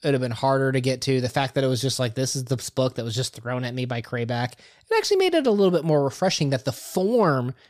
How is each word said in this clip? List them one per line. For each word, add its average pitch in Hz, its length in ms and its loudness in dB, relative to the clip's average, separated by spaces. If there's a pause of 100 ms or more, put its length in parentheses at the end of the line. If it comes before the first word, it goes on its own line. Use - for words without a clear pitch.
It 160 60 -2
would 143 60 4
have 131 60 2
been 127 120 -2
harder 135 400 2
to 131 100 2
get 127 200 0
to. 131 200 0
The 123 80 0
fact 135 240 -2
that 139 100 0
it 131 40 2
was 127 120 0
just 131 180 -2
like, 120 160 -2
"This 131 220 -2
is 131 80 -6
the - 300 -4
book 127 220 0
that 117 80 -4
was 113 100 -6
just 123 200 -4
thrown 123 300 -6
at 123 80 -6
me 127 140 -4
by 120 160 -4
Krayback," 120 500 -4
it - 460 -4
actually 415 180 0
made 370 160 4
it 311 140 2
a 247 40 4
little 202 200 4
bit 165 140 2
more 151 200 4
refreshing 151 460 0
that 131 160 -2
the 131 60 -2
form 185 840 0 (160)